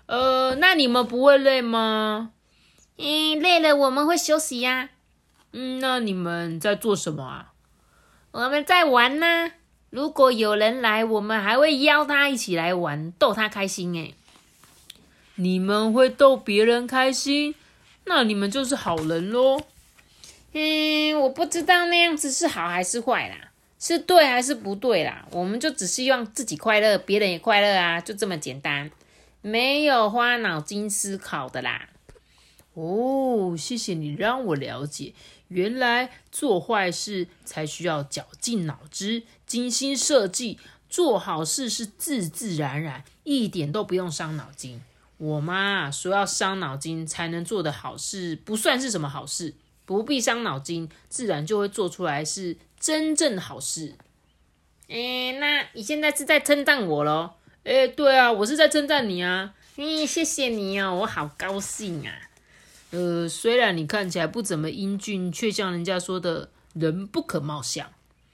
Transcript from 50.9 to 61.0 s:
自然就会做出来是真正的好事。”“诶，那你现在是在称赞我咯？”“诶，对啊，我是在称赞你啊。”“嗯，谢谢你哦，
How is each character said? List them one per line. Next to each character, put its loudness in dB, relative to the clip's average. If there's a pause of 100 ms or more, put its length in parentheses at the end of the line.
自 -8
然 -2
就 -2
会 0
做 -4
出 -8
来 -2
是 -8 (220)
真 -2
正 0
的 -6
好 -12
事。 -10 (920)
”“诶， -6
那 -2
你 -10
现 -4
在 2
是 -6
在 4
称 2
赞 2
我 0
咯 -2 (300)
？”“诶， 4
对 4
啊， 8
我 0
是 -2
在 8
称 2
赞 2
你 -4
啊。 -2 (220)
”“嗯， -4
谢 -2
谢 -2
你 -4
哦， -2